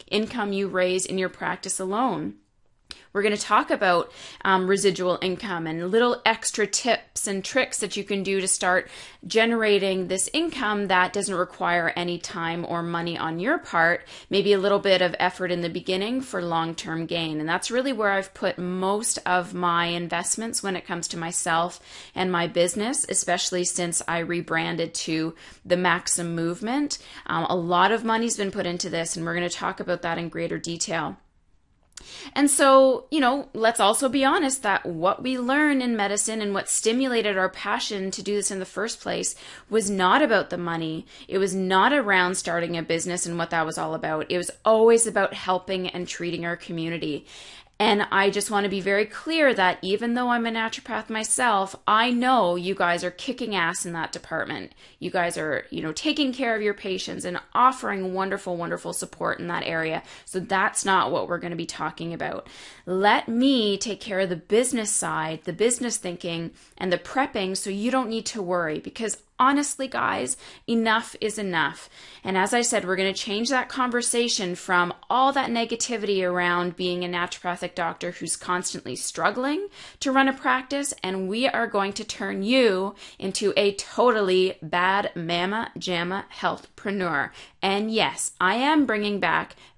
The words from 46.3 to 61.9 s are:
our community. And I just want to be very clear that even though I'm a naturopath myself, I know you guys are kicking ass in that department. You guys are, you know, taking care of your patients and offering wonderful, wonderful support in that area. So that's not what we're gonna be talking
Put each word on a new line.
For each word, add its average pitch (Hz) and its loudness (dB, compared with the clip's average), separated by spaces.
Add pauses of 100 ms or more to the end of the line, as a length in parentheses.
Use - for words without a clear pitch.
our 170 -4
community. 165 -6 (520)
And 214 4
I 196 4
just 202 -4
want 202 0
to 196 0
be 196 -2
very 196 2
clear 302 2
that 185 2
even 214 0
though 247 0
I'm 233 0
a 226 -2
naturopath 226 -6
myself, 220 0 (100)
I 226 4
know 240 4
you 180 -2
guys 175 2
are 180 0
kicking 233 -6
ass 170 0
in 175 -6
that 165 -6
department. 147 -8 (260)
You - -6
guys 175 0
are, 156 -4
you - -6
know, 156 -4
taking 302 0
care 240 -2
of 208 -2
your 208 2
patients 185 -6
and 180 -6 (140)
offering 208 2
wonderful, 190 -2
wonderful 170 -6
support - -4
in 170 -6
that 170 -4
area. 160 -2 (220)
So - -6
that's 190 0
not 185 4
what 127 -2
we're 175 -2
gonna 175 -6
be 165 -6
talking 165 -6